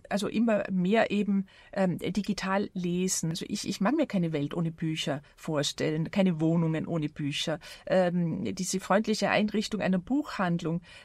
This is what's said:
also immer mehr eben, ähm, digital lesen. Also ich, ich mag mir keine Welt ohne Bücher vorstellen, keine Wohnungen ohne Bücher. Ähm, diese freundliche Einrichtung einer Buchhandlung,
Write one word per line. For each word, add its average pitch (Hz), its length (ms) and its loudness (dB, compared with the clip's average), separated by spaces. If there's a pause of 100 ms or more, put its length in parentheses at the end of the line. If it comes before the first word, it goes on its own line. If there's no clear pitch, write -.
also 196 180 -2
immer 214 440 2
mehr 190 400 2
eben, 202 360 0 (260)
ähm, 185 240 2
digital 196 760 -2
lesen. 180 580 -2
Also 180 160 -6
ich, - 200 -6
ich - 140 -4
mag 214 140 2
mir 320 120 2
keine 170 260 0
Welt 147 200 -2
ohne 165 180 2
Bücher 160 500 -4 (140)
vorstellen, 156 760 -2
keine 185 280 2
Wohnungen 160 460 2
ohne 156 240 -2
Bücher. 151 500 -4 (280)
Ähm, 180 680 0
diese 185 240 -4
freundliche 208 500 2
Einrichtung 208 520 0
einer 185 160 2
Buchhandlung, 175 840 -2 (240)